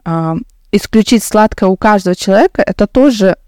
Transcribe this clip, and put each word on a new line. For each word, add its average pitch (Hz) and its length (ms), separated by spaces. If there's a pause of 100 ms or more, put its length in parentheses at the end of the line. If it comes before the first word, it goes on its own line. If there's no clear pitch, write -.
э, 165 300 (380)
исключить 214 500
сладкое 214 460
у 190 80
каждого 196 400
человека, 220 460
это - 240
тоже, 240 500 (120)